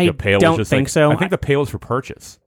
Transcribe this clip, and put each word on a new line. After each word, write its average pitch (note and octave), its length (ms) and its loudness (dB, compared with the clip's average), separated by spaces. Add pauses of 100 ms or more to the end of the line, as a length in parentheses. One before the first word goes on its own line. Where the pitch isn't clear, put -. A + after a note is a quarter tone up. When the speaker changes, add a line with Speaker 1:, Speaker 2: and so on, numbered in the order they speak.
Speaker 1:
I F3+ 40 4
Speaker 2:
the E3 80 0
pail G2+ 240 0
Speaker 1:
don't E3 140 4
Speaker 2:
was E3 60 -2
just G#2 120 -4
Speaker 1:
think C3+ 160 2
Speaker 2:
like, - 40 -6
Speaker 1:
so. D3+ 200 2
Speaker 2:
I D3+ 60 2
think D#3+ 60 -2
Speaker 1:
I F#3+ 60 -2
Speaker 2:
the F3+ 100 -2
pail C#3+ 220 -2
was C#3+ 100 -4
for A2 80 -8
purchase. - 680 -10